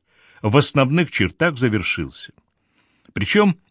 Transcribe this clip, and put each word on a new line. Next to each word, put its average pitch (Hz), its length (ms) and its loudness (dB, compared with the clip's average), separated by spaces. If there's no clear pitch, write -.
в 110 160 2
основных 139 520 0
чертах 139 460 -2
завершился. 101 800 -4
Причём 196 440 2